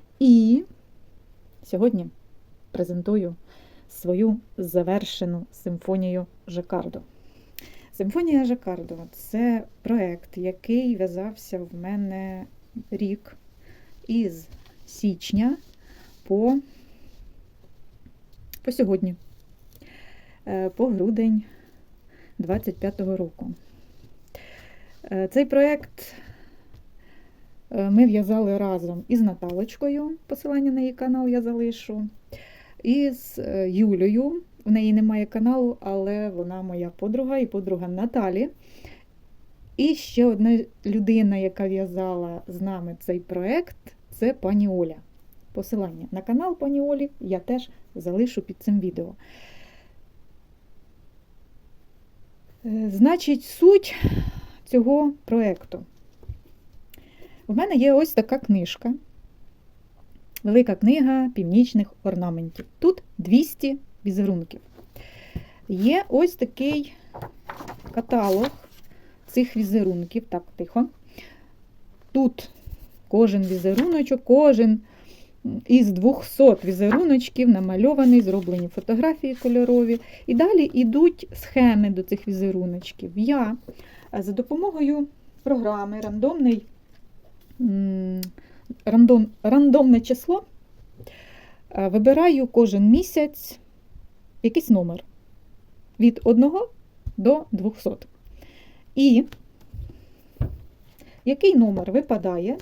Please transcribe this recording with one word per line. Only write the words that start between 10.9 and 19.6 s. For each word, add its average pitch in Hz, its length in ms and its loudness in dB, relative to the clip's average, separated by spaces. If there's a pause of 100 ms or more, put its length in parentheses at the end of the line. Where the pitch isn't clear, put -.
в'язався 185 640 -8
в 175 160 -14
мене 190 680 -8 (460)
рік 202 460 -8 (680)
із 196 400 -4 (380)
січня 208 720 -2 (680)
по, 233 360 2 (2000)
по 254 80 -6
сьогодні, 190 440 -2 (1300)